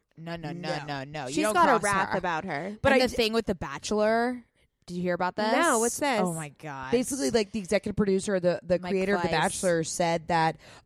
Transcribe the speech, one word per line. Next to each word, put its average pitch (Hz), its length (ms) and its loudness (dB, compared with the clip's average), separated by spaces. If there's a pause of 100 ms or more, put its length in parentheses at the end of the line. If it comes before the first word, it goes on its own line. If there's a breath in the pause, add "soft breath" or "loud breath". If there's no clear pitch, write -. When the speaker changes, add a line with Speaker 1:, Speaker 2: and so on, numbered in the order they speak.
(180)
Speaker 1:
No, 165 180 -10
no, 165 160 -10
no, 156 280 -4
Speaker 2:
No. 147 60 -10
Speaker 1:
no, 143 180 -6
no. - 240 -10
You 285 80 -6
Speaker 3:
She's 311 80 2
Speaker 1:
don't 320 100 2
Speaker 3:
got 339 160 6
a 233 100 4
Speaker 1:
cross - 40 -2
Speaker 3:
wrath 202 260 0
Speaker 1:
her. 208 80 -2
Speaker 3:
about 170 280 -4
her. 180 360 -6
Speaker 2:
But 277 120 4
Speaker 1:
And 254 100 6
Speaker 2:
I - 20 4
Speaker 1:
the 233 60 -2
Speaker 2:
d- 254 40 -10
Speaker 1:
thing 220 180 0
with 233 120 0
The 208 80 -2
Bachelor. 214 920 -2 (440)
Did 175 100 -8
you 180 40 -4
hear 180 140 -2
about 180 200 -4
this? 214 160 0
Speaker 3:
No, 285 280 4
what's 233 180 0
this? 262 240 0
Speaker 1:
Oh 180 120 0
my 156 160 -8 (100)
God. 135 320 -8
Speaker 2:
Basically, 254 400 0
like, 214 200 0
the 226 80 -6
executive 202 360 -2
producer, 196 440 0
the, 175 220 2
the 175 180 0
Speaker 1:
Mike 180 120 -6
Speaker 2:
creator 190 240 2
of 175 80 0
The 185 60 0
Speaker 1:
Fleiss. - 20 0
Speaker 2:
Bachelor 170 520 2
said 165 440 -2
that, 165 300 2 (280 loud breath)